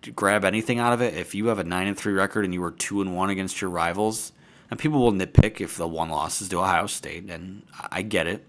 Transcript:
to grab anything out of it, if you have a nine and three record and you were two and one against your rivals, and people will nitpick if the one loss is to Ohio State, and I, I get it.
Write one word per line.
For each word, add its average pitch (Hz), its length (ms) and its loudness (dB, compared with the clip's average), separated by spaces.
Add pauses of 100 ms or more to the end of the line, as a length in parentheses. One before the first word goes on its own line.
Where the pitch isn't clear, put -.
to - 80 -14
grab 101 340 2
anything 110 340 0
out 120 140 4
of 120 80 2
it, 117 120 0
if 85 220 -8
you 104 120 0
have 110 120 0
a 87 60 -2
nine 90 220 -2
and 98 100 -4
three 104 160 -2
record 98 320 2
and 90 80 -2
you 90 80 -2
were 87 100 -4
two 101 300 -4
and 92 160 -2
one 95 120 0
against 95 300 -4
your 95 100 -2
rivals, 87 600 -2 (400)
and 117 80 -8
people 151 220 2
will 120 100 8
nitpick 98 480 6
if 87 160 -6
the 85 140 -4
one 82 200 -4
loss 78 320 -2
is 95 80 -8
to 90 100 0
Ohio 92 280 2
State, 87 380 -8
and 92 380 -12 (100)
I, - 180 -14
I 92 100 -4
get 98 260 0
it. 98 220 -6